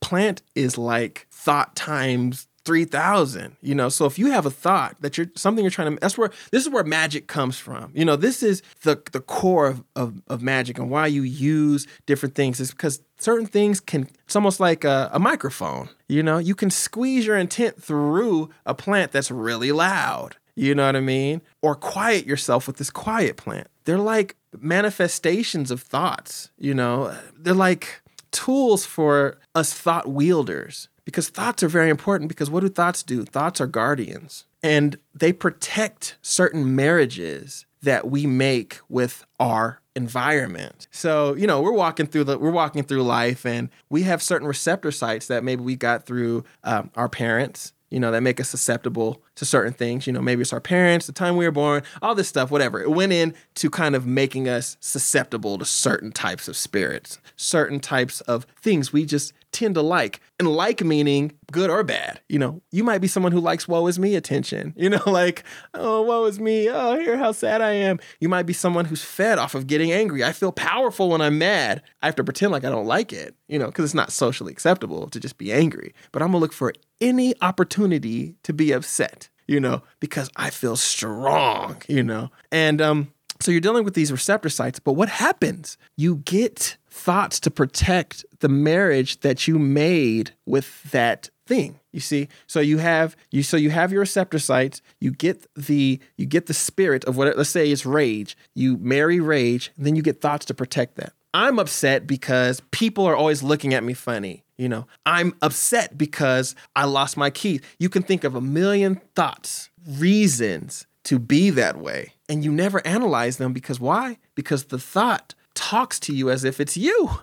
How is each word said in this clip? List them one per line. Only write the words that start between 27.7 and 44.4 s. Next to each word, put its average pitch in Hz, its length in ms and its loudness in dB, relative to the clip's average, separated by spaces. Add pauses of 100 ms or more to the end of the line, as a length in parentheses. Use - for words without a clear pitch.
tools 254 560 2
for 143 540 2 (160)
us 156 180 0
thought - 340 -2
wielders, 139 840 0 (140)
because - 260 -4
thoughts 214 340 -2
are 175 40 2
very 160 220 4
important, 156 400 0
because 147 200 -6
what 170 120 0
do 196 80 2
thoughts 175 340 0
do? 123 220 -4
Thoughts 151 340 -4
are 135 80 0
guardians, 135 800 -4 (160)
and 147 360 4 (160)
they 165 200 4
protect - 880 -4
certain 151 540 2
marriages 131 880 0 (160)
that 135 280 0
we 143 180 0
make 131 600 0
with 123 380 -4 (140)
our 113 420 0 (140)
environment. 123 960 -4
So, 151 440 0
you 196 120 0
know, 151 120 4
we're 185 140 2
walking 165 320 0
through 151 200 0
the, 135 120 -2
we're 156 140 0
walking 156 320 -2
through 135 200 -2
life, 120 420 0
and 120 240 -4 (200)
we 156 140 0
have 175 180 0
certain 151 260 -2